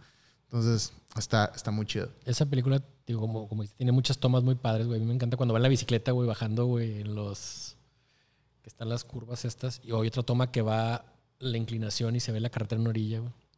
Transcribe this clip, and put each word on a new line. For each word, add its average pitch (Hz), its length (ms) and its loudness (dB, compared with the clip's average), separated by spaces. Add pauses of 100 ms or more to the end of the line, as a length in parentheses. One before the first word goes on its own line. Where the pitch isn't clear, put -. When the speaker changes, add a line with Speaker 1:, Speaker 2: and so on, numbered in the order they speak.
(440)
Speaker 1:
Entonces, 117 480 0 (260)
está, 107 380 2
está - 160 -6
muy 107 140 -2
chido. - 240 -4 (160)
Speaker 2:
Esa 127 200 2
película, 135 360 2 (240)
digo, 113 160 -2
como, 110 260 -4
como 107 140 -4
dices, 98 160 -10
tiene 127 160 2
muchas 127 240 2
tomas 127 260 4
muy 127 120 4
padres, 113 320 0
güey. 117 120 0
A - 20 0
mí 113 60 0
me 117 60 0
encanta 120 240 0
cuando 120 160 2
va 113 60 4
en 120 40 4
la 135 60 8
bicicleta, 123 420 2
güey, 123 160 2
bajando, 110 380 0
güey, 117 360 0
en 104 140 -6
los, - 600 -8 (840)
que - 80 -20
están 113 200 -8
las 120 160 -4
curvas 117 400 -8
estas. 120 400 -6
Y 117 80 -8
hay 113 140 4
otra 120 160 0
toma 123 280 2
que 120 100 0
va 113 440 0 (340)
la 123 180 -4
inclinación 113 580 -2
y 120 40 0
se 117 140 -2
ve 110 80 -2
la 120 80 0
carretera 110 280 -4
en 110 40 2
una 117 80 2
orilla, 110 300 -2
güey. 120 120 -8 (260)